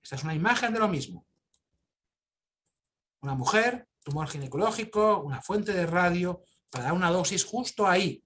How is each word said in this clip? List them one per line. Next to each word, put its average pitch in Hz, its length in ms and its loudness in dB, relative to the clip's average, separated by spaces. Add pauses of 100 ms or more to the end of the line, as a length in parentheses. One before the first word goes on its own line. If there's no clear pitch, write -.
Esta - 140 -14
es 135 80 -8
una 160 100 -4
imagen 233 400 2
de 226 60 -2
lo 214 80 4
mismo. 175 400 -4 (1900)
Una 135 140 -6
mujer, 220 500 0 (180)
tumor 143 240 -4
ginecológico, 208 920 0
una 139 200 -8
fuente 208 320 -2
de 180 140 0
radio, 175 560 2 (300)
para 127 140 -6
dar 147 80 0
una 180 180 2
dosis 180 340 0
justo 220 420 -2
ahí. 185 380 2